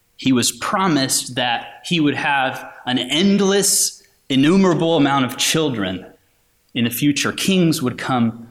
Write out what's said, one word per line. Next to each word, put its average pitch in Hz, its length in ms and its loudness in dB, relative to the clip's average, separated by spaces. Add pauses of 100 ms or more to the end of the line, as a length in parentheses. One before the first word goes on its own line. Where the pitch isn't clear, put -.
(180)
he - 140 0
was 170 200 2
promised 143 840 -2
that 123 500 -4
he 175 140 0
would 143 160 2
have 135 580 -2 (140)
an 127 100 -2
endless, 196 1000 0 (300)
innumerable 165 640 4
amount 139 300 2
of 123 120 -8
children 107 680 -2 (680)
in 120 120 0
the 233 40 0
future. 143 420 0
Kings 180 500 2
would 123 160 -4
come 117 540 -2